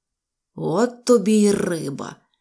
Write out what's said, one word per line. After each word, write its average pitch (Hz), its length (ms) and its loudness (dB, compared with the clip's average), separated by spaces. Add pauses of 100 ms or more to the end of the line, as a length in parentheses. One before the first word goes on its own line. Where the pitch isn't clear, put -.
(540)
«От 165 500 -4
тобі 220 280 2
й 208 200 4
риба», 156 640 -6 (240)